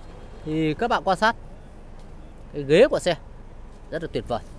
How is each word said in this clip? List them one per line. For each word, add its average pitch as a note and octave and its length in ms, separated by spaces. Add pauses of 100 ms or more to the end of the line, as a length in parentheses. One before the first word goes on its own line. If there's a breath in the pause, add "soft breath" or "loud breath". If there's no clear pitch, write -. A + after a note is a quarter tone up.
(460)
thì D#3 280
các A#3 140
bạn A3 160
quan F#3+ 140
sát A3 180 (1160)
cái D3 100
ghế E3 240
của E3+ 120
xe E3 160 (760)
rất E3 140
là D#3 80
tuyệt A#2+ 160
vời. A#2 120 (200)